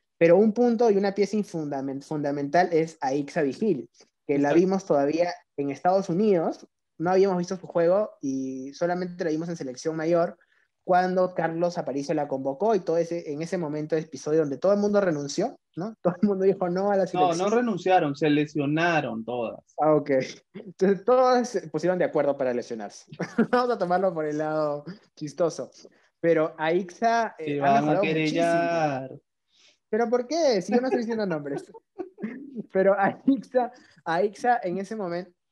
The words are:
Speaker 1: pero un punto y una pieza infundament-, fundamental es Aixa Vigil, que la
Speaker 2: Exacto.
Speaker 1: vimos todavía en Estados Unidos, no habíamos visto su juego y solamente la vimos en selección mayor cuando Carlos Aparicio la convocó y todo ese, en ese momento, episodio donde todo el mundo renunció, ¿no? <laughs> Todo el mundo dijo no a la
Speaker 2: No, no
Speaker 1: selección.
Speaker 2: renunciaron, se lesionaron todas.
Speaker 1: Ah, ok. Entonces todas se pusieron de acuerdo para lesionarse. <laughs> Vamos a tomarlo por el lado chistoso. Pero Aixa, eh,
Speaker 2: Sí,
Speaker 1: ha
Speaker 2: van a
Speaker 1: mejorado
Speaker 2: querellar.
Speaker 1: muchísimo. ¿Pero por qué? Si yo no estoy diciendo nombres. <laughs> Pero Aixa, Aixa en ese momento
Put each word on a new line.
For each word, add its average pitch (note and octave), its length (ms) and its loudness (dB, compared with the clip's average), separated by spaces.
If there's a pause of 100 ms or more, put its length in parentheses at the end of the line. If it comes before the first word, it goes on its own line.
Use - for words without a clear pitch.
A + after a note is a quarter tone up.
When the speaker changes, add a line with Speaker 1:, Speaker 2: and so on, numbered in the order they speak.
(180)
Speaker 1:
pero E3+ 180 8
un G#3+ 160 6
punto A#3 380 4
y G3+ 60 4
una G3 180 0
pieza G3+ 220 0
infundament-, C#3 640 -4
fundamental C#3+ 720 0
es D#3+ 280 0
Aixa C#3+ 420 -2
Vigil, C#3+ 460 -2 (380)
que C#3+ 120 0
la C#3+ 100 2
Speaker 2:
Exacto. D#3 120 4
Speaker 1:
vimos F#3+ 260 2
todavía D#3 460 0 (240)
en C#3+ 140 -4
Estados F#3+ 380 0
Unidos, F#3+ 580 0 (320)
no F3 140 0
habíamos F#3+ 260 4
visto F3+ 180 -4
su E3 120 -14
juego F3+ 420 2 (100)
y C3 540 -6
solamente F3+ 480 -4
la E3 80 -2
vimos D#3+ 180 -4
en E3 80 -6
selección C#3+ 380 -8
mayor E3 420 0 (460)
cuando F#3 500 2
Carlos E3+ 460 -2
Aparicio C#3+ 340 -4
la D3 140 -2
convocó C#3 480 -2
y F#3 60 0
todo E3 160 -2
ese, E3+ 360 -2
en C#3+ 80 -8
ese E3+ 160 -6
momento, D3+ 380 -4
episodio D#3 460 -2
donde C#3 180 -2
todo F#3+ 140 2
el G3+ 80 2
mundo G3+ 200 2
renunció, E3+ 560 -2 (200)
¿no? G#3+ 220 -8
<laughs> - 40 -12
Todo F3 180 0
el G#3+ 60 4
mundo F#3+ 180 0
dijo F#3+ 240 2
no F#3+ 220 0
a G3+ 60 2
la F#3+ 80 2
Speaker 2:
No, F3 160 -2
no F3+ 140 4
Speaker 1:
selección. G3 180 0
Speaker 2:
renunciaron, F#3 640 2
se D#3 140 2
lesionaron D3 920 0
todas. A2+ 360 -6 (200)
Speaker 1:
Ah, D3+ 140 6
ok. C#3+ 160 2 (440)
Entonces F#3+ 500 0
todas B3+ 460 4
se D#3+ 180 -6
pusieron F3 320 -2
de D#3 40 2
acuerdo C#3+ 320 0
para B2+ 160 0
lesionarse. A2 520 -8 (140)
<laughs> - 340 -2
Vamos B3 180 2
a A3+ 80 -2
tomarlo F#3 340 0
por D#3 120 -4
el D3+ 140 -4
lado D3+ 460 -4 (300)
chistoso. D3+ 560 -4 (520)
Pero D#3+ 360 2
Aixa, G3+ 800 0
eh, D#3+ 60 -12 (100)
Speaker 2:
Sí, C#3+ 40 -4
Speaker 1:
ha C#3 40 -4
Speaker 2:
van C#3 140 4
a C#3+ 40 4
Speaker 1:
mejorado D#3 220 2
Speaker 2:
querellar. D#3+ 1000 0
Speaker 1:
muchísimo. C3 180 -14 (680)
¿Pero A3 220 -2
por A#3+ 160 0
qué? C#4+ 340 2
Si F3+ 140 -6
yo A#3+ 60 2
no B3+ 80 -2
estoy B3 120 0
diciendo A3 240 -4
nombres. C#3+ 400 -6 (320)
<laughs> B3+ 760 -14
Pero F#3+ 260 4
Aixa, A#3+ 760 0 (320)
Aixa G#3 580 0
en F3+ 160 -4
ese G3+ 180 -8
momento F3+ 340 -8 (220)